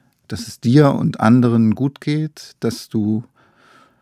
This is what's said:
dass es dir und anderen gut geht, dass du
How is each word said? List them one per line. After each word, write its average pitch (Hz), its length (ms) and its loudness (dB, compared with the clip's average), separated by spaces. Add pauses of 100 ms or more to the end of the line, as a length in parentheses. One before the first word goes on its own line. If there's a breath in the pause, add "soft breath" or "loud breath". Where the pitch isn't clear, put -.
(280)
dass - 220 -12
es - 100 -20
dir 139 340 4
und - 280 -4
anderen 117 520 4
gut 135 280 -6
geht, 151 580 -8
dass - 300 -8
du 110 340 -4 (800 soft breath)